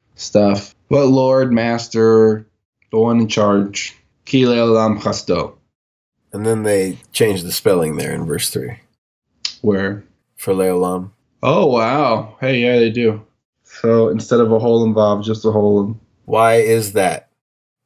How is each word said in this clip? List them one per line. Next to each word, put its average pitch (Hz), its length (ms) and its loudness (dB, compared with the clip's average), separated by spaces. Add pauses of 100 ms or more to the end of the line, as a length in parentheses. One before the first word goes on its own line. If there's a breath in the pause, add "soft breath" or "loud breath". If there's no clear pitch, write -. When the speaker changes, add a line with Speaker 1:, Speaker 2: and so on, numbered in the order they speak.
(160)
Speaker 1:
stuff. 101 600 -2 (140)
But 139 180 2
Lord, 131 460 2
master, 113 920 2 (460)
the 110 80 0
one 117 220 2
in 110 60 0
charge, 101 680 -2 (300)
Ki 131 180 2
Le'olam 113 560 2
Chasdo. - 540 -4 (800)
Speaker 2:
And 104 120 -8
then 110 180 -2
they 98 340 -2 (160)
changed 95 320 -2
the 85 60 -10
spelling 82 460 0
there 71 160 -6
in 78 120 -8
verse - 240 -6
three. 64 280 -10 (840)
Speaker 1:
Where? 101 420 -2 (320)
Speaker 2:
For - 180 -4
Le'olam. 92 580 -2 (320)
Speaker 1:
Oh, 165 240 0
wow. 117 720 -2
Hey, 135 180 -2
yeah, 123 200 2
they 117 100 2
do. 110 360 -2 (380)
So 113 460 0
instead 117 320 -2
of 110 100 2
a 110 80 2
hole 117 240 2
and 110 120 0
vav, 104 280 2
just 110 220 -4
a 110 60 0
hole 104 340 2
and 110 140 -10 (260)
Speaker 2:
Why 113 300 2
is 110 380 0
that, 92 360 -2 (560)